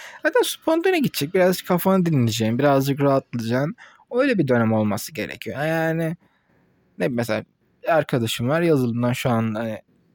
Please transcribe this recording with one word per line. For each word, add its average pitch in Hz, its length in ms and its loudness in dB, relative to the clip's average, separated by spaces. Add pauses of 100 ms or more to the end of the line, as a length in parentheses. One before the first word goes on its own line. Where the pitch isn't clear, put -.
(220)
zaten 381 200 2
spontane 339 560 0
gidecek. 175 360 -2
Birazcık 185 340 2
kafanı 185 380 2
dinleyeceksin, 117 520 2
birazcık 139 420 2
rahatlayacaksın. 135 760 0 (360)
Öyle 247 260 2
bir 147 100 0
dönem 117 240 4
olması 107 420 -2
gerekiyor. 110 520 -8
Yani 160 500 -2 (840)
ne - 100 -2
mesela 113 360 -4 (440)
arkadaşım 123 600 0
var 160 140 0
yazılımdan 123 500 2
şu 123 180 -2
an 113 240 0
hani 110 240 -6 (360)